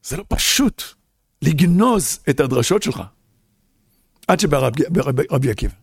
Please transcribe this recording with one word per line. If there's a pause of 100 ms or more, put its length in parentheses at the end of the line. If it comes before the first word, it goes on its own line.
זה
לא
פשוט (580)
לגנוז (100)
את
הדרשות
שלך. (1200)
עד
שבא
רבי, (140)
רבי,
רבי
עקיבא.